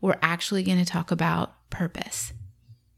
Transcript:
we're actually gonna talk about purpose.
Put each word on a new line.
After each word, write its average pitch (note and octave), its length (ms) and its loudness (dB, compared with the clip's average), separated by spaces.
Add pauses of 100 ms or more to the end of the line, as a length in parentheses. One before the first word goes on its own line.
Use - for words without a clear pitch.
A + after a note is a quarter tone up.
we're F#3+ 220 2
actually E3+ 420 0
gonna F3+ 220 4
talk E3+ 240 -2
about E3 580 0
purpose. - 640 -6 (640)